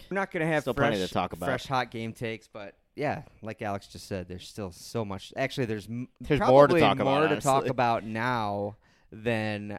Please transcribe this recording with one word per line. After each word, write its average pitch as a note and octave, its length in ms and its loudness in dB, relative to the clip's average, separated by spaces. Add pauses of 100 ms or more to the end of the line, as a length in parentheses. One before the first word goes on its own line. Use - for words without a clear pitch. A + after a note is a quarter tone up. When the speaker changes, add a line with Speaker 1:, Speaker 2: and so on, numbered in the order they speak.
(100)
Speaker 1:
We're F#3 40 -6
not F#3+ 160 -4
gonna D#3+ 160 -2
have D#3 160 0
Speaker 2:
Still B2+ 100 -2
plenty C#3 240 0
Speaker 1:
fresh, F#2 120 -2
Speaker 2:
to - 60 -10
talk F2+ 200 -2
about. F2 120 -8
Speaker 1:
fresh B2+ 200 -4
hot B2+ 240 -2
game A2+ 240 -8
takes, A2+ 340 -10
but G2+ 280 -16 (200)
yeah, C#3 280 -4 (180)
like G#2+ 180 -12
Alex G2+ 280 -6
just - 200 -16
said, F#2 180 -8
there's F2+ 220 -14
still G2 240 -10
so - 320 -8
much. G2 320 -10
Actually, C3+ 300 -4
there's G#2+ 200 -6
m-, A#2+ 220 -10 (140)
Speaker 2:
There's C#3+ 160 2
Speaker 1:
probably B2+ 160 6
Speaker 2:
more C#3+ 140 12
to E3+ 120 4
talk G2+ 180 6
Speaker 1:
more C3+ 280 2
Speaker 2:
about, - 80 0
Speaker 1:
to A2 80 -2
talk C3+ 140 4
Speaker 2:
honestly. C3 140 0
Speaker 1:
about A#2 340 0
now A2 720 -4 (400)
than G#2+ 600 -4